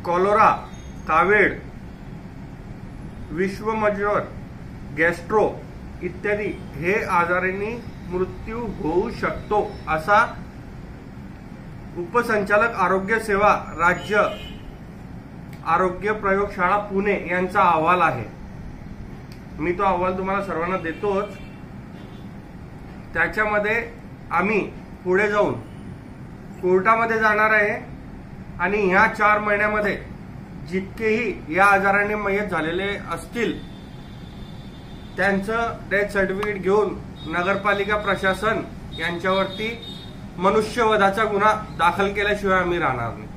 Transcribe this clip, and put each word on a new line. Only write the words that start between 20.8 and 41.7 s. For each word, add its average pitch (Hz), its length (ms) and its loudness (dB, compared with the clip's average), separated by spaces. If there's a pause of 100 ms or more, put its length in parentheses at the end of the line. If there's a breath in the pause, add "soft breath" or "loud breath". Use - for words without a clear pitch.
त्याच्यामध्ये 208 760 2 (400)
आम्ही 185 300 2 (440)
पुढे 190 240 4
जाऊन 202 240 2 (1120)
कोर्टामध्ये 220 560 4
जाणार 214 320 4
आहे 214 440 2 (680)
आणि 196 180 2
ह्या 196 280 6
चार 214 320 4
महिन्यामध्ये 208 600 2 (720)
जितकेही 196 840 -2
या 196 80 8
आजाराने 202 500 4
मयत 202 360 0
झालेले 175 480 -2 (140)
असतील, - 600 -4 (1400)
त्यांचं 196 560 0 (180)
डेथ 202 160 2
सर्टिफिकेट 196 560 0
घेऊन 196 320 4 (320)
नगरपालिका 196 720 0
प्रशासन 196 600 0 (400)
यांच्यावरती 190 840 0 (540)
मनुष्यवधाचा 214 840 4
गुन्हा 208 300 4
दाखल 185 580 2